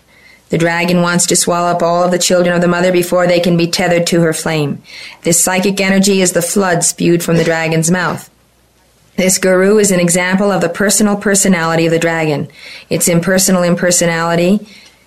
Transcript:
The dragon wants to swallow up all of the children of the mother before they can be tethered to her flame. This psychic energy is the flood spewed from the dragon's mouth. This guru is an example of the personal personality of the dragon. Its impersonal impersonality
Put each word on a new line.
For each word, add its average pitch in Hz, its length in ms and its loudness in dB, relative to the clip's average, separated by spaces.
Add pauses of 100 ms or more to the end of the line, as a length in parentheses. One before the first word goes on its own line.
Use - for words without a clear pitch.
(520)
The 170 60 -2
dragon 170 440 0
wants 175 260 0
to 175 100 0
swallow 175 320 0
up 175 120 -2
all 175 220 0
of 175 80 0
the 180 80 0
children 180 340 0
of 170 80 0
the 170 60 0
mother 175 240 0
before 180 340 0
they 175 140 2
can 175 160 0
be 170 120 0
tethered 170 400 0
to 170 120 0
her 165 140 2
flame. 156 500 -4 (380)
This 170 200 0
psychic 190 380 0
energy 196 420 2
is 180 120 0
the 175 80 0
flood 175 420 0
spewed 170 400 0
from 165 140 0
the 165 80 0
dragon's 160 440 -2
mouth. 170 400 -2 (840)
This 185 220 0
guru 190 400 2
is 202 140 2
an 180 100 2
example 180 500 0
of 185 80 0
the 170 80 0
personal 202 480 0
personality 175 680 0
of 165 80 2
the 165 60 0
dragon. 160 500 -2 (400)
Its 165 180 -2
impersonal 180 560 2
impersonality 175 1040 0 (400)